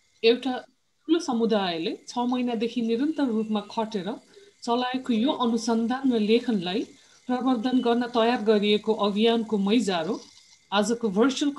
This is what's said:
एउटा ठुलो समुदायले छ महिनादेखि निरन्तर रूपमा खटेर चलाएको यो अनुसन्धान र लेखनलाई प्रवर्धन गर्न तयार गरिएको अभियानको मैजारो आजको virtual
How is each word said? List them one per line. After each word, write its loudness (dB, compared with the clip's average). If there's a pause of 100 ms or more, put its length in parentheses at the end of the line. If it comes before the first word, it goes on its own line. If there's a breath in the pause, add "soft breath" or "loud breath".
(240)
एउटा 2 (500)
ठुलो 4
समुदायले -2 (120)
छ -10 (100)
महिनादेखि -2
निरन्तर -2
रूपमा -2 (100)
खटेर -6 (540 soft breath)
चलाएको -2
यो 2 (140)
अनुसन्धान 0
र 2
लेखनलाई 0 (440 soft breath)
प्रवर्धन 0
गर्न 2
तयार 2
गरिएको 2 (140)
अभियानको 2
मैजारो 0 (520)
आजको 0
virtual 2